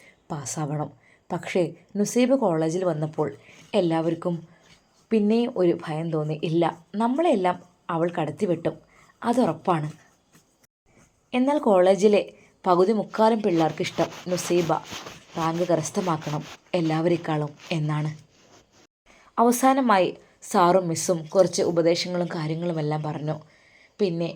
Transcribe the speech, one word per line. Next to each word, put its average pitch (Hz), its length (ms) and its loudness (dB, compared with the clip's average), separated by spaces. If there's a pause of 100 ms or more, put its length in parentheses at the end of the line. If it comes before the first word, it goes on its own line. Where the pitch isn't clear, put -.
(300)
പാസ്സാവണം. 147 580 -6 (420)
പക്ഷേ 180 320 -2 (340)
നുസൈബ 240 380 2
കോളേജിൽ 170 500 0
വന്നപ്പോൾ 156 440 -2 (460)
എല്ലാവർക്കും 165 600 0 (760)
പിന്നെയും 226 460 2
ഒരു 175 160 4 (100)
ഭയം 160 280 -6
തോന്നി. 151 320 -2
ഇല്ല, 170 220 0 (320)
നമ്മളെല്ലാം 233 600 0 (340)
അവൾ 170 220 0
കടത്തിവെട്ടും, 165 640 -4 (460)
അതുറപ്പാണ്. 175 680 0 (1400)
എന്നാൽ 269 260 2
കോളേജിലെ 196 640 4 (420)
പകുതി 185 280 4
മുക്കാലും 220 500 2
പിള്ളേർക്കിഷ്ടം 165 680 0 (200)
നുസൈബ 175 420 0 (680)
റാങ്ക് 165 320 -2
കരസ്ഥമാക്കണം 156 720 -2 (320)
എല്ലാവരെക്കാളും 160 760 0 (220)
എന്നാണ്. 151 380 -2 (1300)
അവസാനമായി 240 680 4 (340)
സാറും 185 460 4
മിസ്സും 165 380 -2
കുറച്ച് 180 360 2
ഉപദേശങ്ങളും 170 720 0
കാര്യങ്ങളുമെല്ലാം 160 680 -4
പറഞ്ഞു. 151 340 -6 (640)
പിന്നെ 170 360 -2